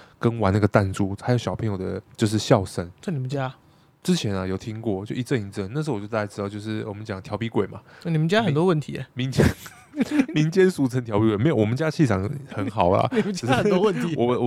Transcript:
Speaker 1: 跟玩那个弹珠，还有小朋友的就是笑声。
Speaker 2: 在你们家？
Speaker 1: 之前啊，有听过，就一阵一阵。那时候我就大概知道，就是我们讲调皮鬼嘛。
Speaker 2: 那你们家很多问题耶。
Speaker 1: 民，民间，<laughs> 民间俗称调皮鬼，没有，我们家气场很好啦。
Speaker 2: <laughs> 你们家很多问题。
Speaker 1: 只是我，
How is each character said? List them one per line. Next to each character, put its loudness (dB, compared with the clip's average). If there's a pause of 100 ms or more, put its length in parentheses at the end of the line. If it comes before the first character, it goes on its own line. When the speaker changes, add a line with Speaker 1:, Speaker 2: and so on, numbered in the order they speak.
(200)
Speaker 1:
跟 0
玩 4
那 4
个 6
弹 2
珠， -2
还 -2
有 2
小 -4
朋 -4
友 -4
的 -6 (160)
就 2
是 0
笑 4
声。 -8 (140)
Speaker 2:
在 -6
你 -4
们 -6
家？ -6 (520)
Speaker 1:
之 2
前 -2
啊， -4
有 -2
听 -10
过， -4
就 -8
一 -4
阵 -2
一 -12
阵。 -6
那 -4
时 -6
候 -2
我 -6
就 -10
大 -4
概 -2
知 -8
道， -4
就 -10
是 -6
我 -8
们 -12
讲 -8
调 -6
皮 -4
鬼 0
嘛。 -16 (220)
Speaker 2:
那 -4
你 0
们 2
家 2
很 0
多 2
问 2
题 -8
耶。 -10
Speaker 1:
民， -4
民 -6
间， 4 (840)
<laughs> -4
民 2
间 6
俗 2
称 -2
调 0
皮 4
鬼， 2
没 2
有， 2
我 4
们 0
家 -2
气 2
场 2 (200)
很 -6
好 2
啦。 4
Speaker 2:
<laughs> -4
你 2
们 -2
家 -6
很 2
多 4
问 2
题。 -6
Speaker 1:
只 -2
是 -2
我， 2